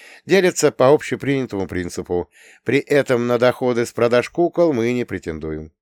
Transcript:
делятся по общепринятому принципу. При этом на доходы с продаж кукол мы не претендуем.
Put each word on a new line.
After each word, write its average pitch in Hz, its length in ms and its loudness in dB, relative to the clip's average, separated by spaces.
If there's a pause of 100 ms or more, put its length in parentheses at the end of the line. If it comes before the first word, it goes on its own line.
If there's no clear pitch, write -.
(280)
делятся 180 440 2
по 131 220 4
общепринятому 127 760 -2
принципу. 90 640 -6 (340)
При 123 140 0
этом 135 480 0
на 120 140 0
доходы 120 480 0
с - 40 -14
продаж 120 380 2
кукол 170 420 0
мы 117 220 0
не 123 100 -2
претендуем. 80 680 -8 (100)